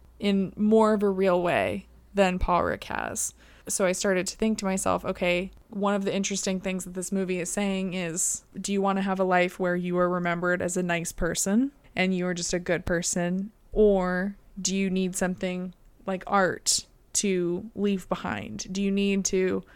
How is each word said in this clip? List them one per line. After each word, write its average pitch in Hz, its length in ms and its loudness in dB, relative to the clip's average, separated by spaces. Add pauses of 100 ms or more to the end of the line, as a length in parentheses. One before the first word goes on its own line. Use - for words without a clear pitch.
(180)
in 196 380 0
more 214 380 6
of 208 80 0
a 208 80 4
real 185 320 2
way 131 440 0 (280)
than 185 240 4
Paul 175 260 2
Rick - 200 -2
has. - 500 -6 (340)
So - 180 0
I 180 60 2
started 185 340 0
to - 100 -8
think 220 220 0
to - 60 -6
myself, 190 400 0
okay, 185 460 -2 (180)
one 202 260 0
of 196 100 -2
the 175 100 0
interesting 196 460 -2
things 185 240 -4
that 180 100 -14
this 185 180 -6
movie 185 280 -2
is 175 100 -6
saying 190 440 -2
is, 175 500 -4 (160)
do 196 120 -4
you 196 100 2
want 196 160 0
to 196 40 0
have 190 180 -2
a 190 40 2
life 180 340 2
where 180 180 0
you 180 220 -2
are 180 100 4
remembered 175 540 0
as 175 140 -2
a 180 60 0
nice 170 300 -2
person 196 580 0 (260)
and 185 180 2
you 180 120 0
are 180 80 -2
just 170 180 -4
a 185 60 0
good 175 260 -2
person? 180 680 0 (200)
Or 196 640 2 (240)
do 185 140 -2
you 196 160 0
need 185 240 0
something 180 600 -4 (300)
like 190 220 -6
art - 600 2 (260)
to 185 640 0
leave 196 320 0
behind? 190 640 -6
Do 196 100 -2
you 196 80 0
need 196 360 2
to 185 360 0 (140)